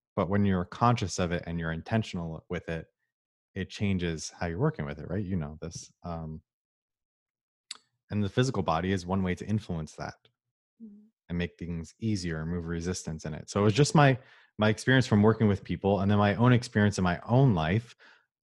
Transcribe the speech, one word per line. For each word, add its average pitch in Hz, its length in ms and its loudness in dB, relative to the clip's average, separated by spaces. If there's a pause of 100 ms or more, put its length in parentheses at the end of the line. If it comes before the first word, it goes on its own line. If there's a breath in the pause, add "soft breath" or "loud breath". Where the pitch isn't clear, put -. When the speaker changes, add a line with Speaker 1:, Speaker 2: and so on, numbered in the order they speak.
(160)
Speaker 1:
but 95 120 0
when 101 160 2
you're 92 200 2
conscious 117 540 0
of 90 120 0
it 85 160 -4
and 85 140 -6
you're 82 120 -4
intentional 82 760 -6
with 85 200 -8
it, 82 200 -8 (640)
it 92 160 -6
changes 87 600 -4
how - 160 -8
you're 85 120 -6
working 143 260 -2
with 71 140 -8
it, 73 100 -14
right? 98 160 -4
You 92 120 -4
know 76 240 -6
this. - 300 -12 (120)
Um, 80 400 -10 (1700)
and 104 120 -2
the 101 60 -2
physical 127 340 0
body 87 300 0
is 90 120 -2
one 95 180 -2
way 90 120 0
to - 120 -10
influence 87 480 -4
that - 340 -12 (540)
Speaker 2:
Mm-hmm. 208 240 -20 (240)
Speaker 1:
and 87 80 -4
make 87 180 -4
things 82 420 -10
easier 90 440 -4
and 80 80 -6
move 87 160 -4
resistance 85 580 -6
in 78 80 -8
it. 76 160 -12
So 101 120 -2
it 101 40 4
was 104 80 6
just 135 220 2
my, 139 240 6 (400 soft breath)
my 107 100 4
experience 127 380 4
from 104 160 6
working 110 260 6
with 98 160 0
people, 98 360 0
and 98 100 0
then 104 80 4
my 104 160 4
own 123 180 4
experience 107 460 2
in 95 60 0
my 87 160 2
own 127 340 4
life 85 420 0 (540 soft breath)